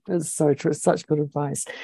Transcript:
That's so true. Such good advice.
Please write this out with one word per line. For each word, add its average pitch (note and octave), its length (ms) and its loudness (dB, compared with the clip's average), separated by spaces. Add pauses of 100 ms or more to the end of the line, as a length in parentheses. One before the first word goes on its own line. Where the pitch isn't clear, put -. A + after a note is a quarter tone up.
That's F3 260 -2
so D3 220 4
true. D#3 180 0
Such D#3+ 340 0
good D3+ 140 2
advice. C#3+ 440 -4 (200)